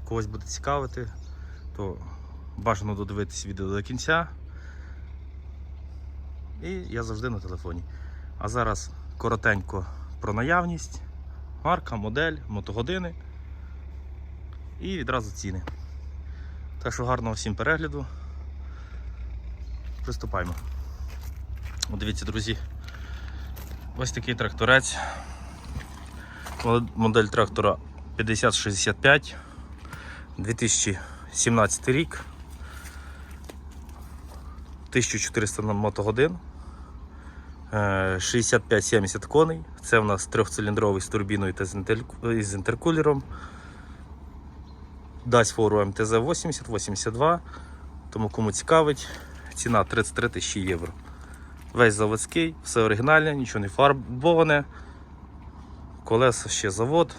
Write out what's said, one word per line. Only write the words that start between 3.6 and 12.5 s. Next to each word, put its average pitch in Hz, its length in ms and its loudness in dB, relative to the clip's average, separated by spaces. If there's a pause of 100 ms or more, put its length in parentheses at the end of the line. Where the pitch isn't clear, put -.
до 101 140 0
кінця. 156 460 0 (2250)
І 170 80 -6
я 180 320 -4
завжди 113 280 -2
на 104 100 -2
телефоні. 90 420 -6 (560)
А 104 100 -2
зараз 110 420 0 (280)
коротенько 107 680 2 (340)
про 104 120 -2
наявність. 165 680 0 (640)
Марка, 165 320 2
модель, 135 400 0 (120)
мотогодини 117 680 -4 (1700)